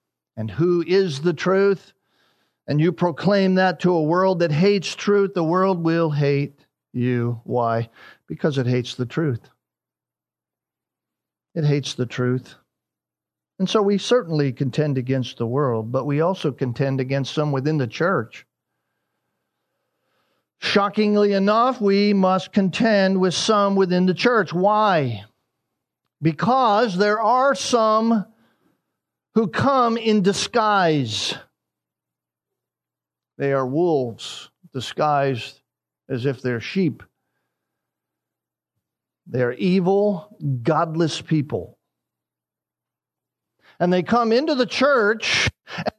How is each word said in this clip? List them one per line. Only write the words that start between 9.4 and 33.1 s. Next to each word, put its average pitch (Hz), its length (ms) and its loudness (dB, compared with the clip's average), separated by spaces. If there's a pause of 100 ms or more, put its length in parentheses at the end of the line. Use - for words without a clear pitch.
It 165 100 -2
hates 147 300 0
the 127 100 -6
truth. 127 500 -4 (1040)
And 185 100 -2
so 220 120 2
we 202 160 2
certainly 160 560 0
contend 143 460 -2
against 127 400 -4
the 117 80 -2
world, 117 440 -2
but 131 140 -2
we 147 160 0
also 170 320 -2
contend 135 480 -2
against 131 320 -4
some 151 180 0
within 143 280 -2
the 127 80 0
church. 156 600 -4 (2000)
Shockingly 208 760 2
enough, 226 480 0
we 202 320 2
must 190 400 0
contend 196 680 2
with 185 120 2
some 202 420 0
within 180 300 2
the 185 100 2
church. 226 380 0
Why? 180 720 2 (960)
Because 208 800 0
there 208 220 2
are 254 340 2
some 220 720 0 (1080)
who 220 140 2
come 240 480 0
in 220 240 0
disguise. 180 1120 0 (2000)